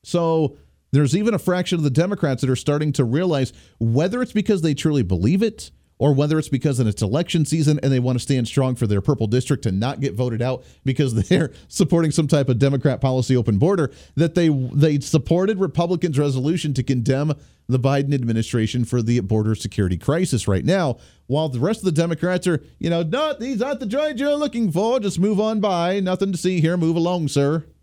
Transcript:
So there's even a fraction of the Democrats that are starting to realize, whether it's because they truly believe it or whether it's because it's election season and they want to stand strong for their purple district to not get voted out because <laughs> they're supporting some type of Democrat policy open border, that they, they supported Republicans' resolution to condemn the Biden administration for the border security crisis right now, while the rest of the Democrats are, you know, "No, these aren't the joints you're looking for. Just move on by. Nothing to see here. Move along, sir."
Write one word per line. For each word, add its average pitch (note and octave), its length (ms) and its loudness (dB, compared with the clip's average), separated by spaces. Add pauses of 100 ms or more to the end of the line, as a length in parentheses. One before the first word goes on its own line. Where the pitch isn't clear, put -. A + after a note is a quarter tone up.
So E3 540 0 (340)
there's C#3 240 4
even G#3+ 180 2
a F3 60 -2
fraction F3+ 380 0
of D#3 80 0
the C#3+ 40 2
Democrats D#3 520 0
that C3 80 0
are C3 80 2
starting D3 360 -2
to C3 120 2
realize, C#3 480 0 (260)
whether D#3 420 2
it's - 120 -4
because G3+ 280 2
they D#3 120 2
truly D3 300 0
believe A2 380 2
it - 300 -4 (280)
or C#3+ 120 4
whether D3 280 2
it's D3+ 100 -6
because C3 300 0
it's A2+ 240 0
election D3+ 420 0
season D3+ 360 2
and C3+ 100 0
they B2+ 80 2
want B2+ 180 0
to - 40 -2
stand B2+ 260 -2
strong C3 280 0
for A#2 120 -2
their G2+ 120 2
purple A2 280 0
district B2+ 360 0
to A2 80 0
not B2+ 300 -2
get C3+ 140 -4
voted A#2 260 -4
out B2+ 220 -4 (200)
because C3 300 0
<laughs> A2 160 0
they're E3 220 2 (160)
supporting E3 440 2
some D#3 160 0
type C#3+ 220 2
of A#2+ 80 2
Democrat C3+ 420 2
policy C3 380 0
open A2 200 2
border, D#3+ 340 2 (240)
that E3 200 2
they, E3+ 140 4
they C#3+ 500 2
supported F#3 600 0
Republicans' E3+ 580 -2
resolution C#3+ 560 0
to B2 100 -2
condemn C3+ 480 0 (380)
the B2+ 100 2
Biden C#3 340 0
administration A#2 680 -2
for B2 180 -2
the A#2 200 0
border G#2+ 340 0
security F#2 400 -2
crisis C#3+ 520 -2
right F#2+ 180 0
now, E3 320 0 (300)
while D3+ 200 -2
the B2 120 -6
rest G#3 200 -2
of F#3+ 60 -10
the F#3 80 2
Democrats F3 540 -2
are, E3 140 0 (180)
you E3 100 -4
know, E3+ 140 0
"No, C#4 360 -2
these A#3 220 -4
aren't B3+ 180 -4
the B3+ 60 -8
joints C4+ 340 -4
you're C#4+ 160 0
looking A#3 340 -2
for. A3 300 0
Just G3 200 -4
move G3+ 200 2
on G#3+ 220 0
by. F#3+ 400 0
Nothing F#3 320 -2
to E3+ 40 -6
see F#3 220 -2
here. D#3+ 160 2
Move E3 220 0
along, E3+ 320 -2
sir." D3 360 0 (180)